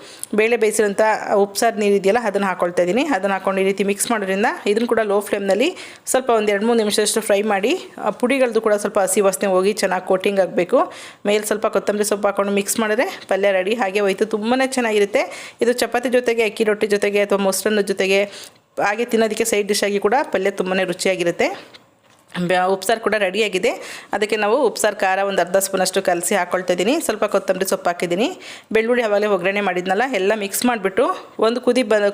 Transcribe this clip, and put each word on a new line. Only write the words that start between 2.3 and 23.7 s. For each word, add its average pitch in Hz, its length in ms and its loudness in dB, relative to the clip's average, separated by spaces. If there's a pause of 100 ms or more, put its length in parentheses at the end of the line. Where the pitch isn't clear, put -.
ಹಾಕ್ಕೊಳ್ತಾ 180 360 0
ಇದ್ದೀನಿ. 226 200 0 (120)
ಅದನ್ನು 196 180 -2
ಹಾಕ್ಕೊಂಡು 190 280 -2
ಈ - 60 0
ರೀತಿ 196 220 -2
ಮಿಕ್ಸ್ - 220 -4
ಮಾಡೋದ್ರಿಂದ 202 380 0 (200)
ಇದನ್ನು 226 220 0
ಕೂಡ 220 80 4 (100)
ಲೋ 202 80 2 (100)
ಫ್ಲೇಮ್ನಲ್ಲಿ 202 400 2 (420)
ಸ್ವಲ್ಪ 254 180 0 (100)
ಒಂದು 208 160 0
ಎರಡು 208 140 0
ಮೂರು 233 140 2
ನಿಮಿಷದಷ್ಟು 208 460 0
ಫ್ರೈ 202 100 4 (140)
ಮಾಡಿ. 196 180 0 (360)
ಆ 202 40 0 (120)
ಪುಡಿಗಳದ್ದು 240 440 2
ಕೂಡ 208 160 4
ಸ್ವಲ್ಪ 208 220 0
ಹಸಿ 196 220 2
ವಾಸನೆ 196 280 0
ಹೋಗಿ 190 180 2 (100)
ಚೆನ್ನಾಗಿ 180 280 -2
ಕೋಟಿಂಗ್ 190 340 2
ಆಗಬೇಕು. 175 360 2 (500)
ಮೇಲೆ 214 200 2
ಸ್ವಲ್ಪ 214 140 0 (120)
ಕೊತ್ತಂಬರಿ 208 340 0
ಸೊಪ್ಪು 202 200 0
ಹಾಕ್ಕೊಂಡು 202 280 -2
ಮಿಕ್ಸ್ - 240 -4
ಮಾಡಿದ್ರೆ 214 240 0 (240)
ಪಲ್ಯ 196 280 2
ರೆಡಿ. 202 240 -2
ಹಾಗೆ 196 240 0
ಹೋಯ್ತು, 190 280 0
ತುಂಬಾ 226 220 -2 (200)
ಚೆನ್ನಾಗಿರುತ್ತೆ. 220 460 2 (400)
ಇದು 240 100 2 (100)
ಚಪಾತಿ 240 360 -2
ಜೊತೆಗೆ, 233 320 0
ಅಕ್ಕಿ 220 200 -2
ರೊಟ್ಟಿ 208 260 -2
ಜೊತೆಗೆ 202 300 0
ಅಥವಾ 196 200 2
ಮೊಸರನ್ನ 202 460 0
ಜೊತೆಗೆ 196 280 2 (680)
ಹಾಗೆ 226 260 -2
ತಿನ್ನೋದಕ್ಕೆ 226 380 0
ಸೈಡ್ 202 200 0
ಡಿಶ್ 208 160 0
ಆಗಿ 202 200 -2
ಕೂಡ 233 60 4 (200)
ಪಲ್ಯ 196 260 -2
ತುಂಬಾ 185 220 -2 (100)
ರುಚಿಯಾಗಿರುತ್ತೆ. 175 560 0 (1000)
ಬ್ಯಾ-, 180 240 2
ಉಪ್ಸಾರು 214 320 0
ಕೂಡ 208 180 0
ರೆಡಿಯಾಗಿದೆ. 190 460 0 (460)